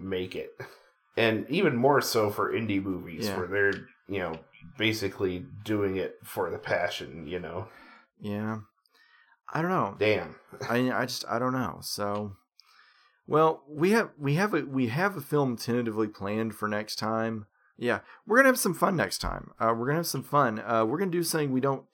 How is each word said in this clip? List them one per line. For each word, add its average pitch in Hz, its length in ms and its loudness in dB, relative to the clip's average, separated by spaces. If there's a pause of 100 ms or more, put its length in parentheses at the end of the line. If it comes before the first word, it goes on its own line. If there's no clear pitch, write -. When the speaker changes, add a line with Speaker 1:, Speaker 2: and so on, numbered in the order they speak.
Speaker 1:
make 92 340 -4
it. - 140 -8 (680)
And 110 360 2
even 160 240 2
more 131 260 4
so 107 300 2
for 104 200 -2
indie 101 300 0
movies, 87 460 -6
Speaker 2:
Yeah. 98 100 -2
Speaker 1:
where 90 100 -4
they're, 98 400 0 (200)
you 98 100 -6
know, 82 220 -4 (400)
basically 98 680 -2 (180)
doing 101 340 0
it 90 260 -4
for 92 260 -4
the - 80 -6
passion, 87 720 -4
you 87 120 -6
know? 87 280 -8 (520)
Speaker 2:
Yeah. 107 420 -6 (920)
I 151 80 0
don't 175 80 0
know. 120 300 0
Speaker 1:
Damn. 95 380 2 (300)
Speaker 2:
I, 123 240 2
I 117 140 0
just, 123 240 -8
I 113 80 -2
don't 127 160 0
know. 123 280 -4
So, 104 560 -4 (920)
well, 160 420 4
we 151 220 2
have, 220 260 4
we 143 160 0
have 202 220 2
a, 151 100 4
we 135 220 2
have 180 280 0
a 156 60 -6
film 135 360 0
tentatively 113 500 0
planned 107 480 -4
for 107 120 -4
next 107 280 -4
time. 113 500 -2 (320)
Yeah, 113 220 0 (260)
we're 214 120 4
gonna 269 120 10
have 254 100 4
some 180 140 2
fun 185 220 2
next 101 240 0
time. - 400 -6
Uh, 117 180 4
we're 117 80 -2
gonna 143 140 2
have 170 80 -2
some 139 160 -4
fun. 127 360 2
Uh, 113 260 2
we're 120 120 0
gonna 190 140 0
do 175 100 0
something 156 300 0
we 127 100 2
don't, 135 320 0